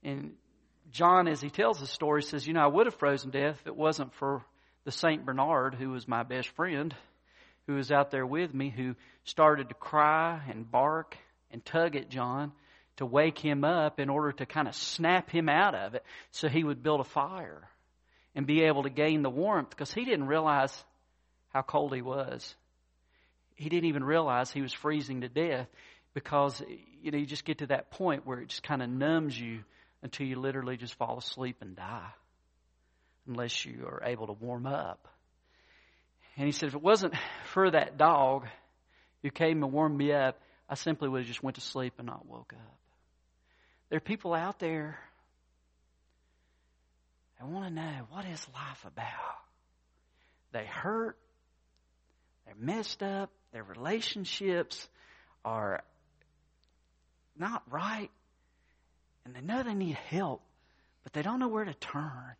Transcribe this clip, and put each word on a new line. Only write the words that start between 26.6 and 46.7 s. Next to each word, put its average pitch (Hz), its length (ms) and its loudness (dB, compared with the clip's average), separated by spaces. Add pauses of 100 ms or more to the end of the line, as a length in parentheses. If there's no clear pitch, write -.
you 151 80 -4
know, 147 60 -2
you 147 100 0
just 147 200 -8
get 156 120 -4
to 147 100 -6
that 139 220 0
point 165 360 -2
where 127 120 -6
it 123 100 -14
just - 140 -10
kind 139 200 -2
of 123 80 -4
numbs 143 480 0
you 113 260 -8 (380)
until 139 240 -8
you 131 100 -4
literally 131 400 -4
just 117 180 -10
fall 120 220 -4
asleep 127 460 -8
and 92 120 -14
die 92 360 -12 (1160)
unless 120 380 -6
you 123 220 -12
are - 180 -8
able 113 220 -4
to 104 80 -8
warm 120 320 -8
up. 139 420 -6 (1300)
And 139 80 -4
he 143 80 2
said, 147 160 -2
"If 135 60 -6
it 147 80 -8
wasn't 190 320 4 (320)
for 190 240 4
that 156 260 2
dog 139 500 6 (760)
who 143 80 -2
came 160 320 2
and 135 100 -2
warmed 151 240 2
me 143 160 2
up, 135 260 2 (300)
I - 60 -4
simply 147 340 -2
would 131 140 -2
have 120 40 -6
just 117 160 -10
went 131 120 -4
to - 80 -14
sleep 127 340 -6
and 123 100 -12
not - 200 -12
woke 120 260 -18
up." 117 260 -20 (1120)
There - 80 -2
are 156 40 0
people 190 340 -4
out 175 240 -2
there 156 400 -4 (2500)